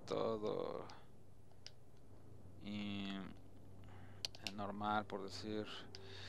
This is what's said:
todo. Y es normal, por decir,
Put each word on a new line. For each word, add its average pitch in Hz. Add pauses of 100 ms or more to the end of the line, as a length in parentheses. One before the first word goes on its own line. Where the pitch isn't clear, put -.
todo. 104 (1800)
Y 101 (1400)
es 98
normal, 104
por 101
decir, 107 (640)